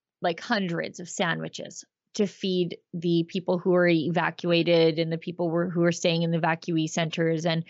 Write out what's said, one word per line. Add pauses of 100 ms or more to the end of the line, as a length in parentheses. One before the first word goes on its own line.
(220)
like,
hundreds
of
sandwiches (320)
to
feed (160)
the
people
who
are
evacuated
and
the
people
were,
who
are
staying
in
the
evacuee
centers
and